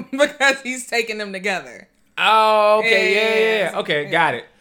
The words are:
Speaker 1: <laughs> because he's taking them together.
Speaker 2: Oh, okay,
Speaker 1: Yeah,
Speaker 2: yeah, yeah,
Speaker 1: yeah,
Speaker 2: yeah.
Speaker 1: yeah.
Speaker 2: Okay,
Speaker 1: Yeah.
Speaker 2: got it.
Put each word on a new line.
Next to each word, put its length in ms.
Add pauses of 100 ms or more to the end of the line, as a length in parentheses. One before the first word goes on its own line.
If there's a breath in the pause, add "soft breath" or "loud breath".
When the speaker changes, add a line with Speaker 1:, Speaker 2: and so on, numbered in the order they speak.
Speaker 1:
<laughs> 100
because 520
he's 240
taking 320
them 120
together. 560 (300)
Speaker 2:
Oh, 640
okay, 340
Speaker 1:
Yeah, 80
Speaker 2:
yeah, 80
yeah, 60
Speaker 1:
yeah, 300
Speaker 2:
yeah. 80
Speaker 1:
yeah. 80
Speaker 2:
Okay, 240
Speaker 1:
Yeah. 60
Speaker 2:
got 220
it. 120 (160 soft breath)